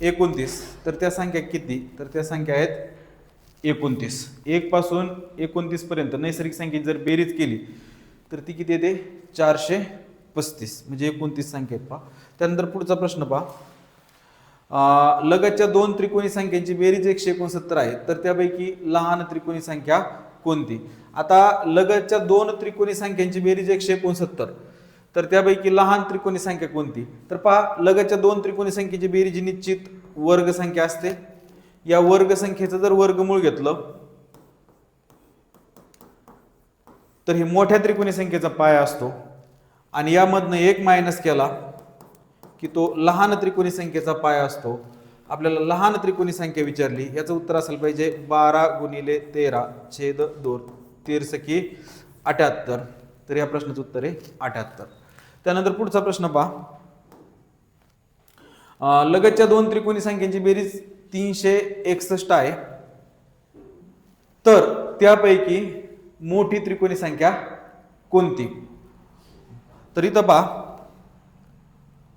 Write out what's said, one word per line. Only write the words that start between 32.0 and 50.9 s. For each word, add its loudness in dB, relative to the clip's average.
जर 2
वर्गमूळ 4
घेतलं, -2
तर 2
हे 0
मोठ्या 4
त्रिकोणी 0
संख्येचा -4
पाया 4
असतो -4
आणि -2
यामधनं 4
एक 4
मायनस 2
केला 2
की -6
तो -2
लहान 2
त्रिकोणी 0
संख्येचा -4
पाया 0
असतो. -8
आपल्याला -2
लहान 0
त्रिकोणी -2
संख्या -4
विचारली, -4
याचं -4
उत्तर -4
असेल -4
पाहिजे -2
बारा 4
गुणिले -4
तेरा -2
छेद -4
दोन, -4